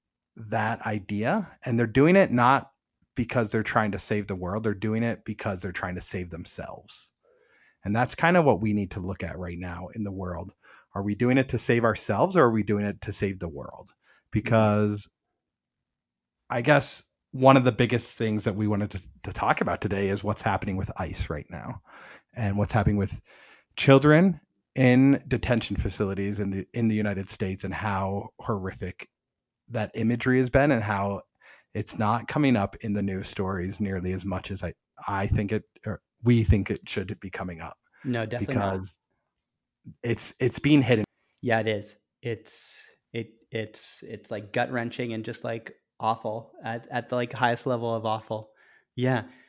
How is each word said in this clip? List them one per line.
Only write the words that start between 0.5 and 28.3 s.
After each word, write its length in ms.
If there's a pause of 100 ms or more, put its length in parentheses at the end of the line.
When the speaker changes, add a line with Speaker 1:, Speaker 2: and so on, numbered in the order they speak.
Speaker 1:
idea. 600 (160)
And 140
they're 80
doing 300
it 140
not 400 (460)
because 340
they're 120
trying 300
to 60
save 280
the 100
world. 260
They're 120
doing 280
it 220
because 360
they're 120
trying 240
to 60
save 280
themselves. 800 (760)
And 120
that's 180
kind 220
of 80
what 160
we 120
need 200
to 80
look 220
at 160
right 200
now 360
in 80
the 100
world. 420 (400)
Are 80
we 120
doing 240
it 120
to 80
save 260
ourselves, 520
or 60
are 80
we 120
doing 220
it 180
to 100
save 260
the 100
world? 400
Speaker 2:
Mm-hmm. 420
Speaker 1:
Because 800 (1400)
I 100
guess 440 (260)
one 260
of 80
the 80
biggest 360
things 360
that 120
we 100
wanted 260
to, 80 (220)
to 100
talk 280
about 200
today 280
is 160
what's 180
happening 340
with 200
ice 340
right 200
now 320 (520)
and 220
what's 160
happening 240
with 240 (560)
children 640 (340)
in 520
detention 500
facilities 640
in 100
the, 220
in 160
the 60
United 360
States, 340
and 100
how 560 (100)